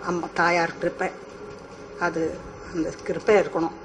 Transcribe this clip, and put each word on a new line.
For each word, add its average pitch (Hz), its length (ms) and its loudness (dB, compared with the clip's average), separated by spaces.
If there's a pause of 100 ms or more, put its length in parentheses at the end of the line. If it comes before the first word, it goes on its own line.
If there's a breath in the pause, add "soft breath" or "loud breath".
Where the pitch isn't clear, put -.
அம்மா, 175 280 0
தாயார் 170 460 4
கிருபை, 175 300 0 (880)
அது 160 380 0 (360)
அந்த 165 180 0 (120)
கிருபை 190 320 4
இருக்கணும். 165 360 4 (140)